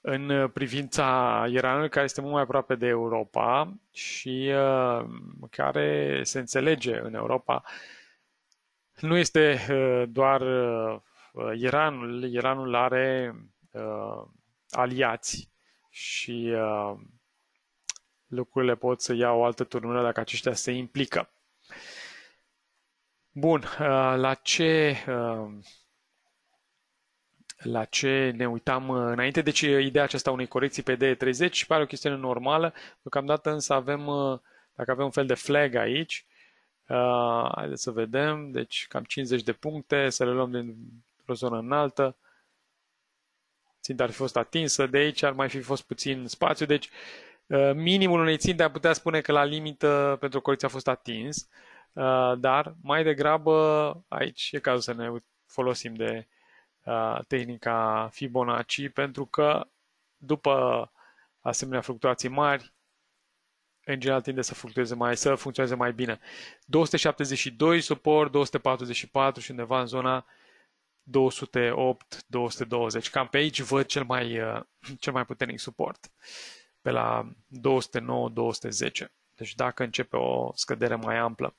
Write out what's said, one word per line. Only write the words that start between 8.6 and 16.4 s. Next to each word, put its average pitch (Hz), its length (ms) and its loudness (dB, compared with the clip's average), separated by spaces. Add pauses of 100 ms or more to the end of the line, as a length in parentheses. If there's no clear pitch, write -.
Nu 160 180 2
este, 147 520 4
uh, 131 400 4
doar, 135 320 4
uh, 117 580 0 (560)
Iranul. 127 680 0
Iranul 127 520 0
are, 127 600 2 (360)
uh, 107 520 -8 (460)
aliați 127 800 -2 (400)
și, - 640 -6